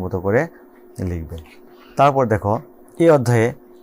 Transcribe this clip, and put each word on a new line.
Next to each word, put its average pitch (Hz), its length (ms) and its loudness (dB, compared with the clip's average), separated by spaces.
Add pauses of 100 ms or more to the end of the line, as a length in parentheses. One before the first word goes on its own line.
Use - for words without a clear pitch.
মতো 92 220 -6
করে 107 160 0 (680)
লিখবে। 82 280 -8 (600)
তারপর 139 260 2 (100)
দেখো, 101 200 0 (500)
এই 165 140 6
অধ্যায়ে 120 300 2 (360)